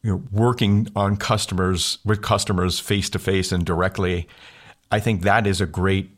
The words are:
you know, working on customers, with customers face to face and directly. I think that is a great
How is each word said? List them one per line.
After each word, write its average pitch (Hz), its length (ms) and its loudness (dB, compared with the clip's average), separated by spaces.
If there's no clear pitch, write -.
you 110 100 -2
know, 90 180 -2
working 107 640 2
on 101 200 2
customers, 92 880 -2
with 104 180 0
customers 92 580 0
face 101 300 -2
to - 80 -4
face 95 340 0
and 87 140 0
directly. 90 600 0
I 107 100 2
think 104 220 0
that 104 240 4
is 98 140 0
a 92 60 2
great 95 520 0